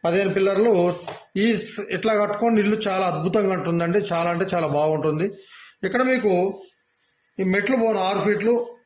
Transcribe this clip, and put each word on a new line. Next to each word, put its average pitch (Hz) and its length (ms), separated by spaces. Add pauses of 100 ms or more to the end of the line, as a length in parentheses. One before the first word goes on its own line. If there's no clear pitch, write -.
పదిహేను 180 320
పిల్లర్లు 196 360 (720)
ఈ 226 40 (160)
స్-, - 200 (120)
ఇట్లా 220 240
కట్టుకోండి. 208 440
ఇల్లు 208 220
చాలా 190 260
అద్భుతంగా 190 440
ఉంటుందండి, 170 440 (120)
చాలా 170 220
అంటే 170 200
చాలా 165 220
బాగుంటుంది. 156 500 (640)
ఇక్కడ 247 140 (100)
మీకు 214 200 (1040)
ఈ 190 160
మెట్లు 208 280
పోను 220 260
ఆరు 196 180
ఫీట్లు 208 280 (320)